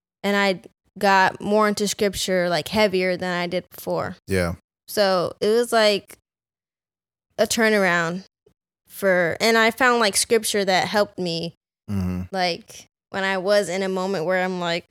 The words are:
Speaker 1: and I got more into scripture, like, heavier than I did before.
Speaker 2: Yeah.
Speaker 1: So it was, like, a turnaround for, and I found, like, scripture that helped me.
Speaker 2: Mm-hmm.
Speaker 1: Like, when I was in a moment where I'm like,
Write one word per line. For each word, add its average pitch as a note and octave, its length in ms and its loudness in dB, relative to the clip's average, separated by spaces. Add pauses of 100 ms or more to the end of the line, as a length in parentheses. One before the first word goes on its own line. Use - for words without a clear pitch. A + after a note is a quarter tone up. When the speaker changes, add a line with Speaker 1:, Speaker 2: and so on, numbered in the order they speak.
(220)
Speaker 1:
and G3+ 140 0
I G3 240 0 (380)
got F#3+ 420 2
more G#3 280 2
into G#3 200 -2
scripture, F#3 600 -2
like, D#3 180 -2
heavier F#3 480 2
than F#3 160 -4
I F3 140 -4
did F3 240 -4
before. - 460 -6 (100)
Speaker 2:
Yeah. F2+ 280 0 (340)
Speaker 1:
So F#3+ 520 0
it G3+ 80 0
was, A#3 240 2
like, G#3+ 460 0 (1200)
a G#3+ 80 2
turnaround F#3+ 800 0 (640)
for, F3+ 520 0
and A3+ 160 2
I A3+ 140 4
found, A#3+ 300 2
like, G3+ 160 0
scripture A3 480 0
that F3+ 240 0
helped G#3 300 -2
me. E3+ 360 -6 (360)
Speaker 2:
Mm-hmm. F2+ 320 -2 (100)
Speaker 1:
Like, E3+ 540 -6 (240)
when G3 140 -4
I F#3+ 140 0
was G3+ 300 2
in F#3+ 140 -2
a F#3+ 60 -2
moment F#3 360 -2
where F#3 180 0
I'm F#3 180 -4
like, F3 300 -4